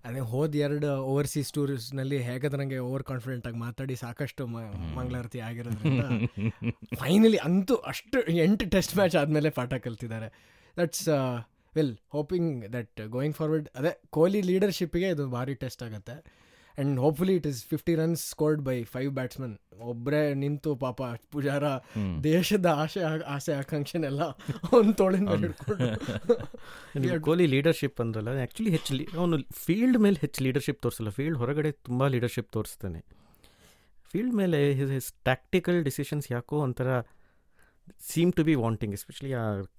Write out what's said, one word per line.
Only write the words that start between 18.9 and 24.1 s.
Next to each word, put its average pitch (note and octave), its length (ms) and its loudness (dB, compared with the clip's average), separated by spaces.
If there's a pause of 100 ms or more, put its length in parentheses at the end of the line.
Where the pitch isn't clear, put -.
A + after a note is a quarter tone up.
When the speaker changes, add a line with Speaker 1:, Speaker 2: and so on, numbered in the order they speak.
Speaker 1:
five C3+ 180 -2
batsmen. B2+ 460 -6 (180)
ಒಬ್ರೇ C3+ 560 0
ನಿಂತು C#3+ 420 -2
ಪಾಪ B2+ 260 -4
ಪೂಜಾರ C#3 680 -2
Speaker 2:
ಹ್ಮ್. A#2 560 -4
Speaker 1:
ದೇಶದ F3 420 2
ಆಸೆ, D#3 580 0
ಆಸೆ C#3+ 280 -4
ಆಕಾಂಕ್ಷೆನೆಲ್ಲ C#3+ 680 -4 (520)